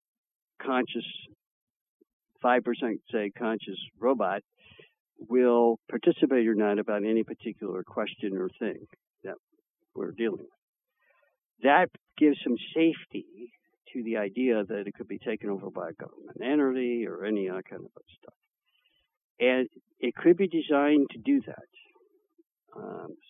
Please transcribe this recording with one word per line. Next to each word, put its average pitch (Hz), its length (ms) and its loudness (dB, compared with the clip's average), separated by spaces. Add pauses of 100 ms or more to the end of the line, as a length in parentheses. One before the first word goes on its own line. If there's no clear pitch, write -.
(600)
conscious, 123 440 -4 (1400)
five 123 220 4
percent, 117 360 -2 (120)
say, 107 260 -2
conscious 110 400 -6 (220)
robot 107 420 0 (880)
will 120 480 6 (100)
participate 127 600 2
or 113 80 2
not 104 240 2
about 104 260 -2
any 110 180 2
particular 98 600 -8
question 104 520 -6
or 92 220 -2
thing 120 300 -6 (360)
that 190 120 -10 (580)
we're - 160 -6
dealing 95 300 -4
with. - 1200 -20
That 147 280 4 (280)
gives 151 260 4
some 123 120 0 (180)
safety 151 800 -2 (420)
to 127 100 -6
the 113 140 -4
idea 107 500 0
that 101 200 -6
it 101 80 -10
could - 120 -12
be 98 120 -10
taken 110 320 -6
over 95 180 -6
by 87 200 -8
a 82 40 -12
government - 480 -16
entity 127 640 0
or 85 180 -8
any 101 240 -2
other 92 140 -6
kind - 220 -16
of - 80 -20 (280)
stuff. - 140 -20 (1080)
And 127 280 4 (320)
it 120 160 -2
could 175 220 6
be 190 100 4
designed 147 640 4
to - 80 -14
do 135 260 0
that. - 240 -16 (1080)
Um, 90 320 -12 (220)